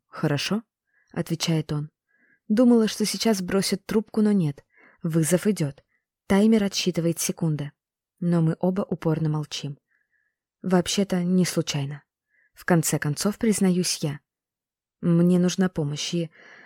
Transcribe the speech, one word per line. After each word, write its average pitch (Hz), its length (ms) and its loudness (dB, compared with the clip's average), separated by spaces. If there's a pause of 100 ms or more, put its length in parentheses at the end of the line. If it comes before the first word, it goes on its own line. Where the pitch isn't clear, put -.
хорошо", 156 540 -2 (500)
отвечает 160 600 -2
он. 151 180 -4 (600)
Думала, 233 380 6
что - 180 -4
сейчас 196 380 -2
бросит 190 420 -2
трубку, 220 360 -2
но 214 100 4
нет. 165 340 0 (380)
Вызов 165 420 0
идет. 165 380 -2 (440)
Таймер 208 360 4
отсчитывает 170 560 -2
секунды. 151 520 -4 (480)
Но 170 220 2
мы 160 180 2
оба 185 220 0
упорно 160 480 -2
молчим. 151 480 -6 (840)
"Вообще-то 180 600 0
не 180 220 2
случайно". 147 580 -4 (500)
В - 120 -20
конце 160 340 2
концов, 151 380 -4
признаюсь 185 600 0
я. 147 220 -6 (800)
"Мне 175 400 4
нужна 180 300 0
помощь, 147 440 -6
и... 165 160 -4 (360)